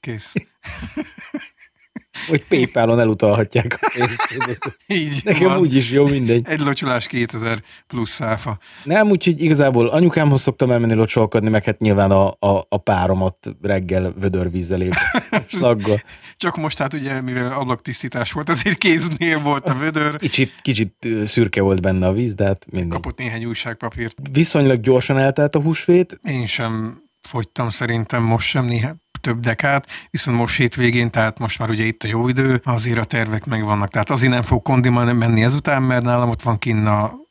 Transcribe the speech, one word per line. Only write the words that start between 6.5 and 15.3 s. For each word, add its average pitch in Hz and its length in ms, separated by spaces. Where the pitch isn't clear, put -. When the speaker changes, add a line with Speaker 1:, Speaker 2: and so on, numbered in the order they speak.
Speaker 1:
locsolás 135 460
kétezer 117 560
plusz 117 340
áfa. 110 380
Speaker 2:
Nem, 208 260
úgyhogy 170 320
igazából 139 460
anyukámhoz 156 520
szoktam 131 300
elmenni 117 240
locsolkodni, 110 560
meg 107 140
hát 107 140
nyilván 101 320
a, 98 180
a, 98 400
a - 100
páromat 92 580
reggel 92 580
vödörvízzel 90 640
ébresztve, - 640